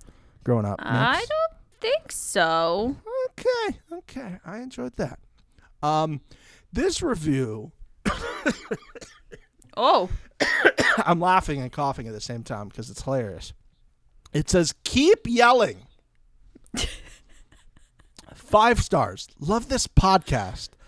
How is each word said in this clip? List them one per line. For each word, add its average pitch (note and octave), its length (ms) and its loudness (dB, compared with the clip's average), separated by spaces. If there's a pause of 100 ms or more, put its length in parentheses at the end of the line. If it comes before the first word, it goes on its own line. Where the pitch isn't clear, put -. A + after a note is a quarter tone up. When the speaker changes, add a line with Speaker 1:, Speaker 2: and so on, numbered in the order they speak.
(440)
Speaker 1:
growing A#2 220 2
up, G2+ 160 -4
Speaker 2:
I D#3+ 340 0
Speaker 1:
Nix? A4+ 120 -4
Speaker 2:
don't D#5+ 300 -2 (220)
think C#5 320 -4
so. E3+ 840 0 (340)
Speaker 1:
Okay, A#4 480 -4 (140)
okay, C4 520 -14
I G#3 140 -14
enjoyed B3 380 -12
that. - 220 -6 (640)
Um, D#3 380 0 (520)
this D#4+ 300 -2
review. C#3 680 -2 (340)
<coughs> - 60 0 (1600)
Speaker 2:
Oh. F#3+ 340 4 (300)
Speaker 1:
<coughs> - 680 2
I'm F3 140 2
laughing F3 400 2
and B2+ 100 -8
coughing C#3 380 -4
at A2+ 40 -12
the G#2 80 -12
same A#2 220 -10
time G#2 280 -10
'cause A#2+ 200 -14
it's - 120 -14
hilarious. A2+ 500 -6 (840)
It D3 160 -2
says, F3 320 2
"Keep D#4+ 460 4
yelling." A#3 580 4 (880)
Speaker 2:
<laughs> - 60 -6 (1500)
Speaker 1:
Five G#3+ 480 4
stars. G#2 460 -2 (100)
"Love A3 300 -2
this C4 180 -2
podcast. D3 840 2 (180)